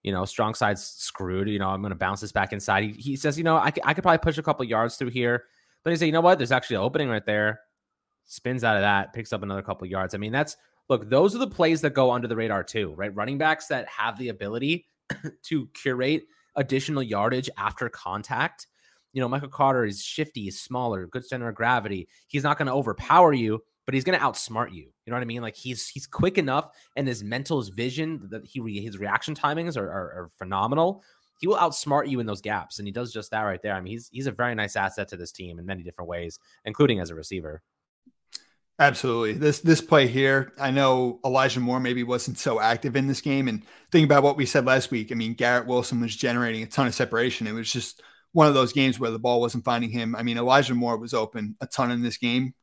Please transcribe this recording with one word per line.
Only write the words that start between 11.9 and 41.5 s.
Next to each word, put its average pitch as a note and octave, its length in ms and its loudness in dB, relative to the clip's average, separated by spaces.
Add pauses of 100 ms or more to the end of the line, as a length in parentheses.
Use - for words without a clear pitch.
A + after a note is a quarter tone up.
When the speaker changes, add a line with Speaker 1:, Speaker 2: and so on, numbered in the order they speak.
Speaker 1:
go C3 180 4
under A#2+ 160 -2
the A2+ 80 -2
radar G#2+ 280 -2
too, G2 320 -4
right? G2 180 -6
Running A2+ 240 -4
backs D#3 300 0
that C3 200 -4
have A2 300 -4
the B2+ 120 -6
ability A#2+ 580 -4 (220)
<clears throat> - 60 -4 (280)
to C#3 240 -4
curate C3 560 -2 (320)
additional C3+ 480 -2
yardage A#2 540 0
after G#2+ 320 -4
contact. A2+ 800 -6 (440)
You C3 100 -4
know, B2 60 0
Michael C3+ 220 -4
Carter C3+ 340 2
is G2+ 180 -4
shifty, D3+ 420 -6
he's G2 180 -8
smaller, A#2 460 -4
good B2 180 -10
center A#2+ 240 -8
of G2+ 60 -10
gravity. A2 520 -2 (200)
He's C#3 160 -4
not D3 140 2
gonna C3+ 160 0
overpower C#3+ 600 6
you, A2+ 280 0 (240)
but C3 100 -2
he's C3+ 100 0
gonna F3+ 140 2
outsmart A2 540 -2
you. D#2 180 -18 (140)
You A2+ 60 -10
know A#2+ 40 -4
what B2 80 -4
I - 20 -6
mean? A#2 160 -8
Like, A2+ 140 -8
he's, - 340 -8
he's - 180 -12
quick F#3+ 300 0
enough, C#3 320 0 (260)
and C3+ 120 0
his A2 160 -4
mental, C3 360 -4
his G2+ 100 -6
vision, B2+ 600 -6
that G#2+ 160 -12
he - 160 -10
re-, G#2 200 -8
his G2+ 160 -10
reaction G2+ 380 -2
timings D#3 400 -4
are, G2 140 -4
are, F2+ 320 -8
are E2+ 160 -14
phenomenal. B2+ 680 0 (380)
He D#3+ 60 -2
will G#3 100 2
outsmart D3 520 0
you B2 120 -2
in A2+ 60 -4
those G2+ 140 -6
gaps, G#2 380 -6
and G#2 80 -10
he F#2+ 60 -10
does A#2+ 180 -6
just G#2+ 200 -10
that A2 100 -2
right G2 200 -2
there. G#2 120 -2
I F#2 80 -4
mean, F#2 100 -10
he's, A#2 220 -12
he's C3+ 140 -6
a B2+ 40 -2
very A#2+ 240 -2
nice G#2 220 -2
asset G2 320 -2
to F#2 80 -10
this F2 160 -12
team E2+ 260 -12
in E2+ 60 -14
many F#2 180 -8
different F2 240 -12
ways, E2+ 320 -8 (240)
including A2 380 2
as E2 80 -6
a E2 60 -12
receiver. D#2 460 -10 (1160)
Speaker 2:
Absolutely. A#2 540 2
This, D3 260 2
this E3 200 6
play C#3+ 280 6
here, C3+ 520 2
I C3+ 120 -2
know B2+ 520 2
Elijah C3 360 2